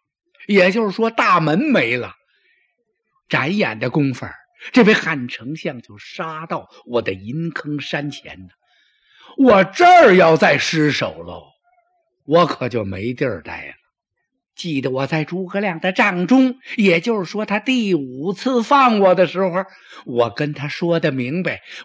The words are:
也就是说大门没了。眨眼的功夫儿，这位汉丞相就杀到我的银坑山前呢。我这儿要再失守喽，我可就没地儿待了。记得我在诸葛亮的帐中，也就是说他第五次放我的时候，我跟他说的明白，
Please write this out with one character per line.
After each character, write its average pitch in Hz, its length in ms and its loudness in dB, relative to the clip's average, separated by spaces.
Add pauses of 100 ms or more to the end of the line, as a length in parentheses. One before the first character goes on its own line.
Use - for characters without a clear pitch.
(460)
也 196 240 4
就 220 140 -2
是 202 80 -2
说 226 180 -2
大 220 300 2
门 156 180 0
没 180 380 0
了。 113 180 -8 (1120)
眨 139 200 -2
眼 160 320 -4
的 127 100 -4
功 139 240 0
夫 123 100 -14
儿， 104 120 -14 (360)
这 247 120 6
位 214 100 6
汉 156 320 -4
丞 123 300 -12
相 135 260 -10
就 101 160 -20
杀 160 480 -12
到 165 240 -10 (160)
我 120 160 -2
的 98 100 -4
银 123 380 -8
坑 147 300 -8
山 147 280 -8
前 - 340 -16
呢。 92 80 -20 (840)
我 214 280 6
这 190 200 0
儿 339 300 8
要 165 220 6
再 156 220 4
失 151 340 0
守 113 320 -6
喽， 85 180 -16 (840)
我 165 220 4
可 127 220 -6
就 110 160 -4
没 98 280 -8
地 123 120 -6
儿 98 180 -6
待 - 240 -16
了。 71 80 -20 (800)
记 151 260 -6
得 127 120 -4
我 131 160 -4
在 156 160 -2
诸 185 220 -8
葛 180 120 -6
亮 185 220 -4
的 185 100 -2
帐 185 380 0
中， 262 320 2 (160)
也 185 240 2
就 226 180 -2
是 170 100 -6
说 214 160 -8
他 202 140 -4
第 214 360 -2
五 139 380 -4
次 247 300 -2
放 247 380 4
我 185 160 6
的 180 100 4
时 175 140 -4
候， 185 240 -2 (400)
我 117 260 0
跟 151 240 -6
他 147 140 -10
说 170 320 -2
的 165 100 0
明 135 320 -4
白， 135 200 -6 (220)